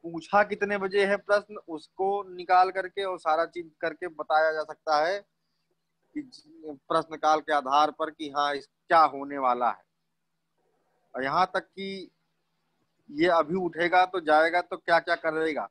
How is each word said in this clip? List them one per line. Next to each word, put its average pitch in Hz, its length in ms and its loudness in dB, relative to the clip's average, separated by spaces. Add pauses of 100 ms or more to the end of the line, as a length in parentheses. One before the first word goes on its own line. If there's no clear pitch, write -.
पूछा 170 400 0
कितने 202 340 -4
बजे 196 280 0
है 202 120 0
प्रश्न, 202 380 -2 (120)
उसको 190 580 -6
निकाल 180 440 2
करके 185 340 -8
और 185 140 -6
सारा 160 280 0
चीज 165 240 -14 (100)
करके 170 300 -6
बताया 156 420 0
जा 156 120 -4
सकता 151 340 -2
है 175 200 0
कि - 1000 -18 (440)
प्रश्न 160 520 -6
काल 156 240 2
के 156 140 -4
आधार 143 380 2
पर 156 180 -6
कि 151 200 -10
हाँ, 143 240 0
इस 139 120 -10
क्या - 380 2
होने 139 340 -4
वाला 123 320 2
है। 95 140 -12 (1300)
और 127 100 -4
यहाँ 170 300 2
तक 190 120 -4
कि 190 440 -12 (1000)
ये 160 200 2
अभी 165 260 2
उठेगा 175 500 2
तो 185 160 -6
जाएगा 160 400 4
तो 180 140 -10
क्या 170 240 0
क्या 170 160 -2
करेगा 156 540 -4